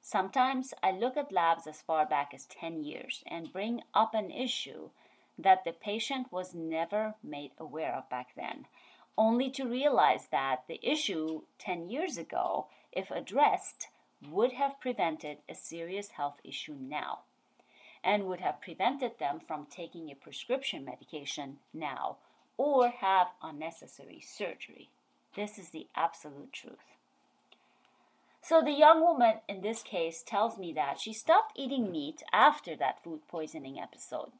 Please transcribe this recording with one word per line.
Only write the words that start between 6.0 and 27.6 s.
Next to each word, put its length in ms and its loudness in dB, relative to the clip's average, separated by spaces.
was 220 -6
never 680 -2
made 360 -10
aware 360 -6
of 140 -8
back 260 -8
then, 320 -10
only 320 4
to 180 -6
realize 600 4
that 400 0
the 140 -10
issue 600 -2
ten 320 -6
years 260 -4
ago, 520 -2
if 180 -4
addressed, 800 0
would 260 2
have 280 -2
prevented 680 -2
a 40 -10
serious 580 -8
health 300 -6
issue 380 -12
now 440 -8
and 220 2
would 140 -4
have 200 -2
prevented 580 -2
them 200 -2
from 280 -8
taking 440 -12
a 60 -14
prescription 680 -6
medication 760 -10
now 440 -6
or 320 6
have 400 4
unnecessary 800 -12
surgery. 680 -10
This 200 -6
is 140 -18
the 240 -12
absolute 580 -4
truth. 440 -18